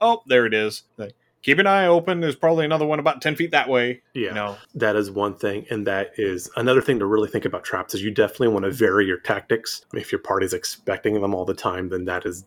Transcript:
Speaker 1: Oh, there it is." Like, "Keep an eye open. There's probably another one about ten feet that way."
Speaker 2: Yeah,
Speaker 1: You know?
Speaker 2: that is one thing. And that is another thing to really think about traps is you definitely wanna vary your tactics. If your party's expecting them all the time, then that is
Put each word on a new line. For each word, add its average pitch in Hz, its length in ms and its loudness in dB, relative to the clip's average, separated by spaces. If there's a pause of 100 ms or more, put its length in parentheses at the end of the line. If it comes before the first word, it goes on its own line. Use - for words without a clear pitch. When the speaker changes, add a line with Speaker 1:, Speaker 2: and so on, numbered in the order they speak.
Speaker 1:
Oh, 226 260 2
there 123 180 6
it 110 80 0
is." 107 300 -2 (140)
Like, 104 160 -12 (280)
"Keep 143 160 2
an 196 80 4
eye 196 220 4
open. 170 320 2
There's 160 160 -2
probably 165 300 2
another 156 200 0
one 151 140 0
about 143 240 0
ten 156 120 0
feet 170 160 -2
that 135 180 2
way." 123 340 0 (100)
Speaker 2:
Yeah, 113 140 -4
Speaker 1:
You 92 80 -8
know? 104 220 -6 (180)
Speaker 2:
that 110 200 0
is 104 140 0
one 101 240 -2
thing. 101 380 -6
And 107 160 -4
that 98 300 -2
is 95 380 -2
another 127 260 4
thing 123 180 0
to 101 80 0
really 107 200 2
think 104 180 -4
about 90 180 -6
traps - 320 -6
is 95 80 -6
you 107 80 -4
definitely 110 380 2
wanna 98 200 0
vary 98 380 2
your 90 100 0
tactics. - 680 -4 (120)
If - 160 -8
your 98 100 -2
party's 95 320 -2
expecting 104 680 -4
them 98 140 -2
all 92 120 -4
the 92 100 -4
time, 92 340 -4
then 90 160 -6
that 90 220 -6
is 92 200 -10